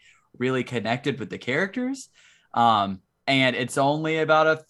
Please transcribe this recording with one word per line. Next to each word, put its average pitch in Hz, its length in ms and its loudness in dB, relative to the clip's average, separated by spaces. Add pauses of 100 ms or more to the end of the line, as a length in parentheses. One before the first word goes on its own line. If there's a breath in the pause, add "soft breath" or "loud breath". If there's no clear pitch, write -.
(380 soft breath)
really 127 260 0
connected 120 560 -4
with 104 100 -8
the 90 80 -10
characters. 196 720 -4 (440 soft breath)
Um, 107 480 2 (260)
and 131 280 2
it's 120 220 -4
only 156 420 0
about 156 280 4
a 156 80 4 (140)